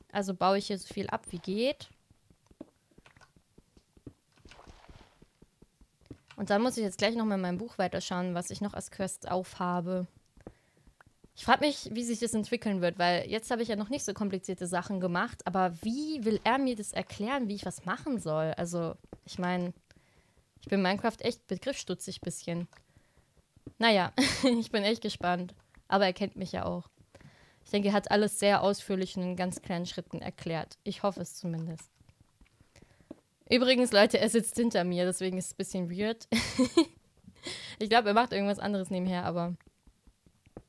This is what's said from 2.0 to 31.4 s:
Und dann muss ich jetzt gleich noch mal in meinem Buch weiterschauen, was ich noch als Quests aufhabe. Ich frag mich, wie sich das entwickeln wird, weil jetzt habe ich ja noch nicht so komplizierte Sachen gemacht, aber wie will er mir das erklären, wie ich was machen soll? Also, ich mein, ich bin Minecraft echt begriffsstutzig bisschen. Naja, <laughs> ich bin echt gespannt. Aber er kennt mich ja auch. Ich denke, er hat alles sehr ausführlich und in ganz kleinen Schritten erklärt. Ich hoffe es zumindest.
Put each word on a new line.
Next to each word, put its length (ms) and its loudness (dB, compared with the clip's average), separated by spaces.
Und 120 -6
dann 120 4
muss 160 2
ich 60 -2
jetzt 160 -4
gleich 160 2
noch 100 0
mal 100 2
in 60 0
meinem 160 0
Buch 200 -8
weiterschauen, 580 -2
was 160 -4
ich 100 -8
noch 120 -4
als 160 -8
Quests 360 -8
aufhabe. 800 -2
Ich 100 -16
frag 160 4
mich, 300 0
wie 120 -6
sich 160 -4
das 160 -2
entwickeln 460 -2
wird, 180 0
weil 280 2
jetzt 220 -4
habe 140 0
ich 60 -2
ja 60 0
noch 140 -4
nicht 160 -4
so 80 -4
komplizierte 540 -4
Sachen 320 -2
gemacht, 480 -2
aber 340 2
wie 420 -4
will 200 2
er 160 4
mir 160 0
das 180 -10
erklären, 540 -4
wie 80 -4
ich 100 -10
was 200 -8
machen 340 -4
soll? 360 0
Also, 400 -4
ich 140 -10
mein, 340 -2
ich 60 -16
bin 160 2
Minecraft 360 0
echt 280 -4
begriffsstutzig 720 -6
bisschen. 460 -6
Naja, 340 4
<laughs> 140 0
ich 280 4
bin 120 2
echt 180 2
gespannt. 540 -2
Aber 180 6
er 80 2
kennt 220 -4
mich 160 -6
ja 140 -4
auch. 240 -4
Ich 80 -12
denke, 180 2
er 40 2
hat 180 0
alles 280 4
sehr 220 6
ausführlich 560 0
und 60 -2
in 120 -2
ganz 260 -4
kleinen 240 -6
Schritten 360 -8
erklärt. 640 -6
Ich 200 -6
hoffe 180 0
es 140 -10
zumindest. 540 -6